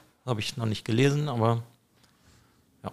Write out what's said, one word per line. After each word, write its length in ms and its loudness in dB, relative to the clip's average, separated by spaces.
habe 140 -2
ich 160 -6
noch 100 -4
nicht 180 -4
gelesen, 440 2
aber 340 2
ja, 100 -10